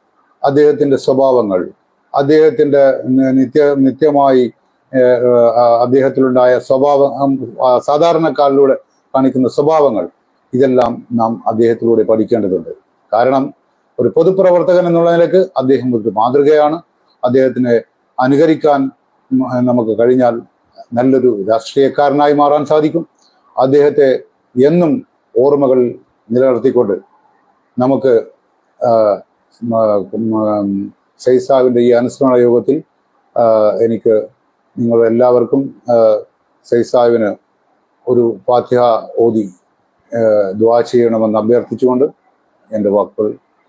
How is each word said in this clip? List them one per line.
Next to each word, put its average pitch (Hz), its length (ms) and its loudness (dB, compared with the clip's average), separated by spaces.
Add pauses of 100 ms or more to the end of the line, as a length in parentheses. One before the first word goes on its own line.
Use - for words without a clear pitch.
(440)
അദ്ദേഹത്തിന്റെ 139 540 2
സ്വഭാവങ്ങൾ, 120 720 -2 (440)
അദ്ദേഹത്തിന്റെ 143 880 2
നി-, 131 300 0
നിത്യ-, 135 440 0
നിത്യമായി, 135 800 0 (420)
ഏ, 131 60 2 (540)
ആ, 120 260 2
അദ്ദേഹത്തിലുണ്ടായ 127 760 2
സ്വഭാവം, 139 720 0 (360)
ആ, 123 120 2
സാധാരണക്കാരിലൂടെ 143 920 0 (420)
കാണിക്കുന്ന 131 320 0
സ്വഭാവങ്ങൾ, 143 600 0 (440)
ഇതെല്ലാം 123 580 -2
നാം 117 360 -4
അദ്ദേഹത്തിലൂടെ 113 560 0
പഠിക്കേണ്ടതുണ്ട്. 101 640 -2 (440)
കാരണം 131 400 -2 (460)
ഒരു 120 160 -2
പൊതുപ്രവർത്തകൻ 180 720 2
എന്നുള്ള 170 240 0
നിലക്ക് 170 340 2 (120)
അദ്ദേഹം 127 380 -2
ഒരു 110 140 -4
മാതൃകയാണ്. 143 720 0 (420)
അദ്ദേഹത്തിനെ 123 580 0 (380)
അനുകരിക്കാൻ, 139 720 0 (400)
ഉം, 127 340 -2
നമുക്ക് 117 340 -2
കഴിഞ്ഞാൽ 120 420 0 (520)
നല്ലൊരു 123 560 0
രാഷ്ട്രീയക്കാരനായി 139 840 0
മാറാൻ 143 320 0
സാധിക്കും. 156 420 -2 (500)
അദ്ദേഹത്തെ 139 640 2 (480)
എന്നും 160 400 0 (300)
ഓർമ്മകൾ 135 400 2 (540)
നിലനിർത്തിക്കൊണ്ട് 120 640 0 (840)
നമുക്ക്, 123 440 0 (640)
ആ, 110 360 0 (420)
മ-, 110 420 -2 (100)
മ-, 107 720 -4 (320)
സയ്യിദ് 127 240 0
സാഹിബിന്റെ 127 380 0
ഈ 120 100 2
അനുസ്മരണ 123 440 0
യോഗത്തിൽ, 123 460 0 (580)
ആ, 120 40 2 (400)
എനിക്ക് 110 440 0 (520)
നിങ്ങളെല്ലാവർക്കും, 120 1000 0 (100)
ആ, 110 320 2 (420)
സയ്യിദ് 117 220 -2
സാഹിബിന് 117 480 0 (720)
ഒരു 120 300 0 (100)
ഫാത്തിഹ 123 320 0 (400)
ഓതി, 110 300 0 (680)
ആ, 107 360 0
ദുആ 113 300 2
ചെയ്യണമെന്ന് 113 580 0
അഭ്യർത്ഥിച്ചുകൊണ്ട് 120 680 -2 (680)
എൻ്റെ 104 160 -4
വാക്കുകൾ 104 420 -2 (380)